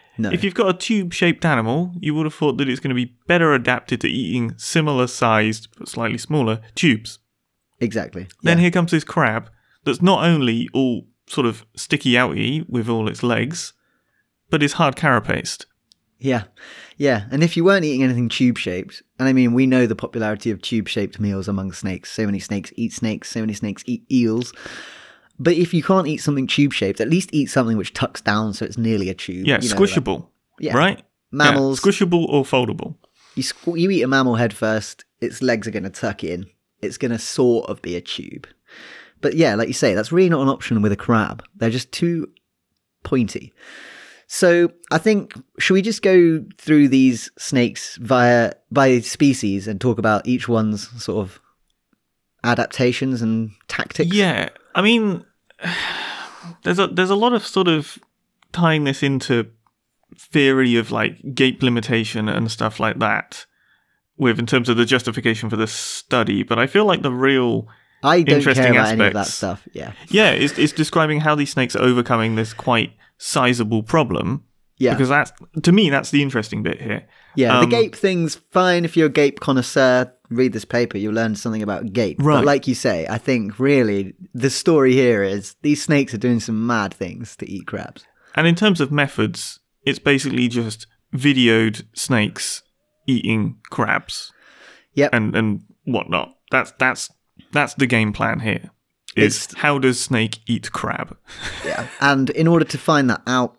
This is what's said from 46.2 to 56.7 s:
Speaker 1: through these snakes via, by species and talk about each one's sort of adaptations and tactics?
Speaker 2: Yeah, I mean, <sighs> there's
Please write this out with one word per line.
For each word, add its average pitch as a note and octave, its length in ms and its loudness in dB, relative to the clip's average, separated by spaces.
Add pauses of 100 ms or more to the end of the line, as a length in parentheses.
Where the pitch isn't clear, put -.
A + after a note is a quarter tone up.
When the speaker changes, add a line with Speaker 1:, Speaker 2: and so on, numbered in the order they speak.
Speaker 1:
through D3 320 4
these C3 480 4
snakes - 640 -2
via, A#2+ 520 4 (180)
by C3 300 4
species A2 640 0
and G2+ 140 -6
talk A#2 180 0
about G#2+ 300 0
each B2 200 -2
one's G#2+ 400 0 (140)
sort G2+ 240 -4
of - 140 -20 (1040)
adaptations B2 800 0
and A2+ 280 -2 (180)
tactics? - 460 -2
Speaker 2:
Yeah, E3+ 360 0 (240)
I F3+ 80 2
mean, G#3+ 420 2 (380)
<sighs> - 20 -12 (1000)
there's F3 160 0